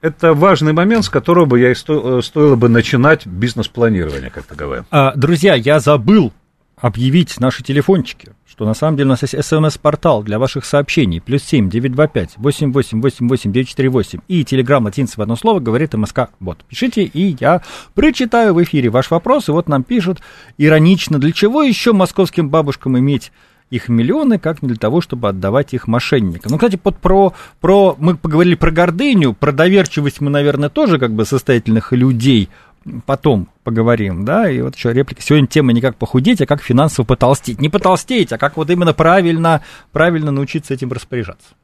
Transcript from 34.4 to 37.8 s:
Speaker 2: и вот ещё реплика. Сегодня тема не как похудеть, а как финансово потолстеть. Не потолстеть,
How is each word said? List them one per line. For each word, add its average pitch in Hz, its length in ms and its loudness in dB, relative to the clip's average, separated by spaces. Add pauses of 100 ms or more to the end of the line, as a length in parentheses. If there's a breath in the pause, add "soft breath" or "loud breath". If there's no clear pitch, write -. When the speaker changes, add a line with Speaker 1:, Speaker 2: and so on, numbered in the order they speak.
Speaker 2:
и 127 120 -4
вот 131 140 -6
ещё - 160 -4
реплика. 131 300 -2
Сегодня 147 260 2
тема 143 260 2
не 117 80 2
как 123 160 -2
похудеть, 143 440 0
а 135 60 0
как 147 160 -2
финансово 131 420 0
потолстеть. 127 560 0
Не 147 80 0
потолстеть, 185 640 0